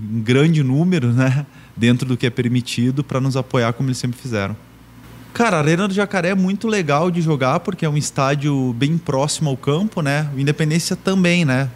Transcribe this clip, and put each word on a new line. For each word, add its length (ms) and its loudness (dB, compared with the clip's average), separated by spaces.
em 120 -2
grande 400 4
número, 500 2
né, 320 2
dentro 320 2
do 80 0
que 80 -2
é 60 0
permitido, 760 -2
pra 160 -4
nos 160 -2
apoiar 380 0
como 160 -2
eles 80 -4
sempre 200 -6
fizeram. 380 -4
Cara, 240 2
a 40 2
Arena 260 2
do 80 -4
Jacaré 360 0
é 40 0
muito 320 0
legal 440 0
de 120 0
jogar, 380 0
porque 260 -4
é 20 0
um 80 0
estádio 800 0
bem 240 0
próximo 500 -2
ao 80 -2
campo, 460 -2
né? 340 0
O 40 -4
Independência 560 0
também, 480 2
né? 320 0